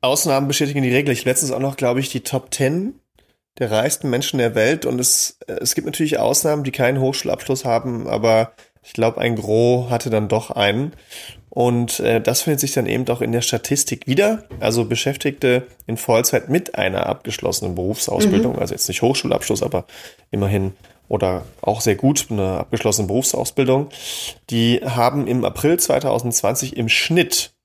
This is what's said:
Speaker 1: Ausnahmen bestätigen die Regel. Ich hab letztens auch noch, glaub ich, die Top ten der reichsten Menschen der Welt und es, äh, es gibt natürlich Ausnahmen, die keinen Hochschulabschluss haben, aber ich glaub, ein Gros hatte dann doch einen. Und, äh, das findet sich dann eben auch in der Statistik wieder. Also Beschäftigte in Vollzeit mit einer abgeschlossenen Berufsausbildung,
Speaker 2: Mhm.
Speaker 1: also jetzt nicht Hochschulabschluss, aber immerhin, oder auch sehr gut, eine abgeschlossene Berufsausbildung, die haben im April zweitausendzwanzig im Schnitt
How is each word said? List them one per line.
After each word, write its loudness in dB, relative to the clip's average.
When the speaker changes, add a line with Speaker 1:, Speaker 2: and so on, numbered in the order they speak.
Speaker 1:
Ausnahmen 2
bestätigen 0
die 2
Regel. 2
Ich 0
hab -4
letztens 0
auch -4
noch, -4
glaub 0
ich, -2
die -6
Top -6
ten -2
der -2
reichsten 0
Menschen 0
der 2
Welt 2
und 0
es, 0
äh, -6
es -2
gibt -4
natürlich -2
Ausnahmen, 0
die -4
keinen 2
Hochschulabschluss -2
haben, -2
aber 2
ich -20
glaub, 0
ein 0
Gros 2
hatte -2
dann 0
doch 0
einen. 0
Und, 0
äh, 2
das 0
findet 0
sich -2
dann 0
eben 0
auch 0
in -2
der 2
Statistik -2
wieder. 2
Also 2
Beschäftigte 0
in -4
Vollzeit 2
mit 0
einer 0
abgeschlossenen -4
Berufsausbildung, 2
Speaker 2:
Mhm. -4
Speaker 1:
also -4
jetzt -4
nicht -2
Hochschulabschluss, 0
aber -4
immerhin, 0
oder -2
auch -2
sehr 2
gut, 2
eine 0
abgeschlossene 0
Berufsausbildung, 0
die 2
haben 0
im 0
April 2
zweitausendzwanzig -2
im -2
Schnitt 0